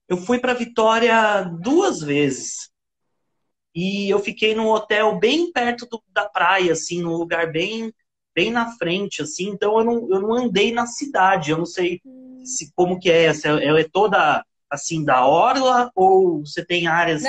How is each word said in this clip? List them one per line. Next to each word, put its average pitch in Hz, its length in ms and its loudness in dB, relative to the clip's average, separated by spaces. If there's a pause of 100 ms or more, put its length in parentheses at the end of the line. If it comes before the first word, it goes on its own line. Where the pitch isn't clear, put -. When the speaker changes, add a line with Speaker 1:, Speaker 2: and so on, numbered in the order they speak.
Speaker 1:
Eu 185 100 -2
fui 240 220 -2
pra 247 160 -2
Vitória 226 880 2
duas 208 580 0
vezes. 143 680 -2 (1000)
E 196 360 -4
eu 202 100 2
fiquei 220 360 -2
num 220 140 0
hotel 214 500 0
bem 302 320 2
perto 240 340 -4
do, - 240 -14
da 208 200 -2
praia, 180 440 2
assim, 170 280 -6
num 165 160 -4
lugar 165 340 -4
bem, 220 420 -6 (400)
bem 190 180 -2
na 233 260 -2
frente, 185 440 -6
assim. 180 280 -8
Então, 208 300 0
eu 226 60 2
não, 240 100 0 (160)
eu 190 100 0
não 220 120 -2
andei 233 380 0
na 233 140 -2
cidade. 190 680 0
Eu 160 60 0
não 170 80 -2
sei 180 400 -4
Speaker 2:
Hum. 262 380 -20
Speaker 1:
se, - 300 -10
como 180 260 0
que 170 120 0
é. 165 220 4
Se 151 140 -4
ela 151 320 2
é 156 40 4
toda, 185 600 2 (240)
assim, 151 340 -6
da 127 240 4
orla 247 680 2
ou 190 500 4
você 160 200 -8
tem 175 220 -2
áreas 165 420 0